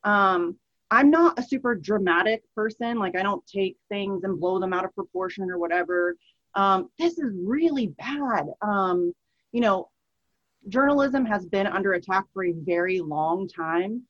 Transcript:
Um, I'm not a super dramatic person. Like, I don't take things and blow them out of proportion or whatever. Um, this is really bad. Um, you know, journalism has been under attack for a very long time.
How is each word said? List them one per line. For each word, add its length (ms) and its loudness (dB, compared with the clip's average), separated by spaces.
Um, 520 2
I'm 180 8
not 280 6
a 60 -4
super 320 -2
dramatic 680 0
person. 440 -4
Like, 180 -2
I 60 -2
don't 240 -2
take 280 -2
things 340 -4
and 160 -2
blow 200 0
them 120 -2
out 140 -2
of 100 -10
proportion 540 -6
or 80 -6
whatever. 580 -2
Um, 440 2
this 200 0
is 180 -4
really 520 0
bad. 580 -4
Um, 520 0
you 80 -2
know, 300 0
journalism 560 2
has 200 -2
been 220 0
under 260 0
attack 400 -2
for 120 -4
a 80 0
very 480 0
long 480 -2
time. 600 -4